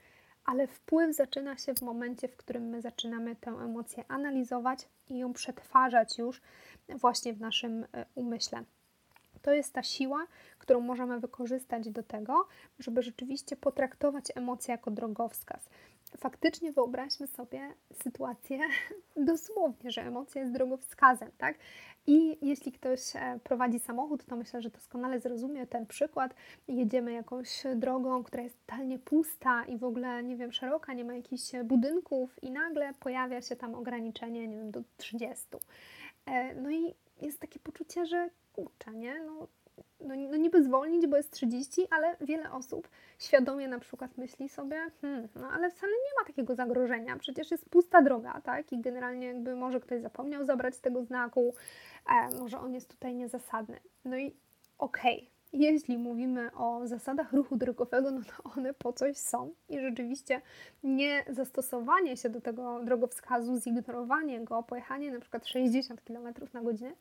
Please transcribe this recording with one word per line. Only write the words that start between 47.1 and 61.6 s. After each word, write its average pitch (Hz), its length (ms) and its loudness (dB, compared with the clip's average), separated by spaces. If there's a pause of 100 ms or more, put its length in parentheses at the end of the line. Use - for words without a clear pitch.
przecież 285 340 -6
jest - 200 -4
pusta 349 320 10
droga, 254 380 2
tak? 269 320 -4
I 240 80 -2
generalnie 247 460 -4
jakby 247 300 -6
może 254 240 -2
ktoś 240 220 -4
zapomniał 277 420 -6
zabrać 254 340 0
tego 247 260 0
znaku, 247 500 0 (560)
e, 247 300 4
może 240 200 -8
on 254 140 -6
jest 247 160 -10
tutaj 247 240 -8
niezasadny. 240 680 -6 (240)
No 254 120 -4
i 277 180 -4 (440)
okej, - 540 2 (200)
jeśli 294 460 6
mówimy 240 560 -2
o 240 320 -2
zasadach 247 460 -4
ruchu 277 240 4
drogowego, 247 540 2
no 262 100 -4
to - 360 -14
one 269 180 -4
po - 180 -6
coś 277 240 -2
są - 380 -4 (140)
i 294 120 -4
rzeczywiście 254 600 -2 (440)
niezastosowanie 269 1300 2